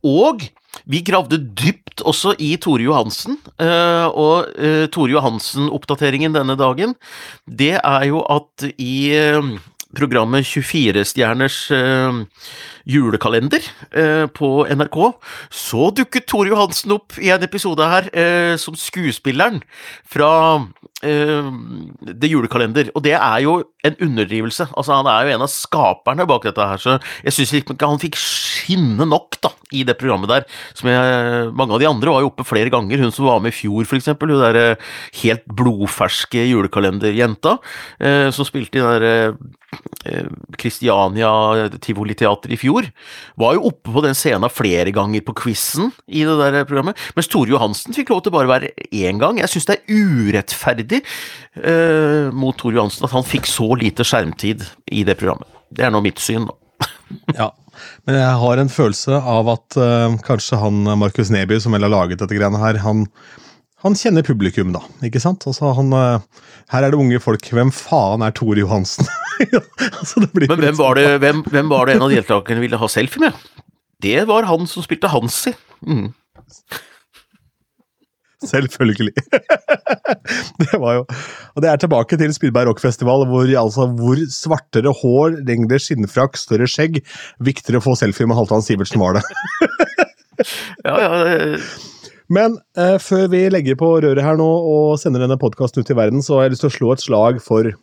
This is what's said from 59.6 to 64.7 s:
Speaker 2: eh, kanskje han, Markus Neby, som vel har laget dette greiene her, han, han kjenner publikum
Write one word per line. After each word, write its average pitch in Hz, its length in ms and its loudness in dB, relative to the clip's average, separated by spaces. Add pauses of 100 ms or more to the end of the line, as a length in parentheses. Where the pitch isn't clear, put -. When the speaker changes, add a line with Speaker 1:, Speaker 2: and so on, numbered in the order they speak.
Speaker 2:
eh, 117 480 2
kanskje 117 340 0
han, 104 260 0 (140)
Markus 104 320 0
Neby, 101 300 2
som 113 120 -2
vel 104 100 2
har 104 80 2
laget 90 280 2
dette 101 160 -4
greiene 101 240 0
her, 110 200 2
han, 107 280 0 (800)
han 196 100 2
kjenner 185 280 2
publikum 98 500 0